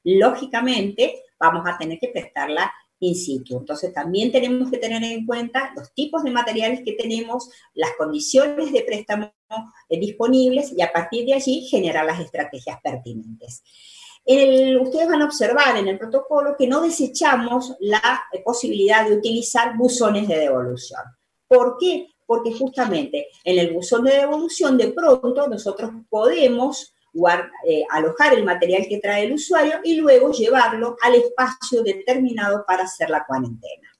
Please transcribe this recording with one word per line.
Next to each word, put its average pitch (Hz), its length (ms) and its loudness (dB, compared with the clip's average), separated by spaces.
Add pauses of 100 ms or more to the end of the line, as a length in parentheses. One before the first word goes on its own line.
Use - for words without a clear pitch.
lógicamente 226 1200 0 (160)
vamos 170 260 2
a 175 120 -4
tener 165 220 -8
que 170 100 -6
prestarla 160 600 -6 (300)
in 180 160 -2
situ. 131 420 -8
Entonces 151 360 -8
también 180 360 -2
tenemos 254 400 0
que 254 80 -2
tener 226 260 -6
en 226 220 -6
cuenta 240 480 -4
los - 200 -18
tipos 294 300 -4
de 269 80 -4
materiales 240 520 -2
que 208 100 -6
tenemos, 226 560 -6 (240)
las 160 240 -2
condiciones 269 760 0
de 247 80 2
préstamo, 208 500 -6 (560)
eh, 165 100 -2
disponibles 254 800 2
y - 60 0
a - 100 0
partir 226 340 -4
de 269 100 2
allí 262 260 -2
generar 160 420 0
las 160 160 -4
estrategias 143 640 -10
pertinentes. 113 800 -12 (640)
En 262 140 6 (100)
el, 262 320 6
ustedes 311 260 0
van 311 140 2
a 294 40 2
observar 247 520 2
en 196 100 -2
el 196 100 -2
protocolo 285 600 -2
que 262 100 2
no 277 140 2
desechamos 254 1000 0
la, 220 440 0 (100)
eh, 190 100 -8
posibilidad 220 640 2
de 208 80 2
utilizar 226 640 0
buzones 220 500 2
de 165 100 0
devolución. 127 640 -2 (460)
¿Por 254 320 6
qué? 349 280 0 (220)
Porque 226 240 0
justamente 226 760 -4 (140)
en 180 140 2
el 170 160 2
buzón 233 300 0
de 269 140 4
devolución 294 600 0
de 226 120 2
pronto 269 580 2
nosotros 214 420 -6 (220)
podemos 247 840 2 (180)
guard-, 175 380 2 (180)
eh, 156 220 2
alojar 160 460 2
el 208 80 4
material 180 440 0
que 202 120 -6
trae 208 240 -2
el 240 100 -2
usuario 302 500 0
y 330 120 0
luego 285 360 6
llevarlo 233 680 2
al 247 140 6
espacio 240 680 0
determinado 208 840 -2
para 185 160 2
hacer 165 260 -4
la 151 160 -2
cuarentena. 120 640 -8 (100)